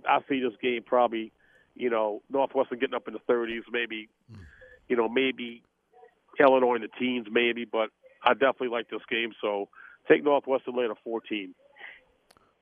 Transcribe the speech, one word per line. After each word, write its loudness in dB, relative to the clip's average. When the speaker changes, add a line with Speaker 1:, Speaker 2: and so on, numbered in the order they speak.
Speaker 1:
I 2
see 0
this -2
game -2
probably, 0
you -4
know, -2
Northwestern 0
getting -4
up -8
in -10
the -12
thirties, -2
maybe, -6
Speaker 2:
Hmm. -20
Speaker 1:
you 0
know, 2
maybe -2
Illinois 6
in -4
the -10
teens, -2
maybe, 0
but -2
I 4
definitely 0
like -6
this -8
game. -4
So -4
take 6
Northwestern 0
later -2
fourteen. -8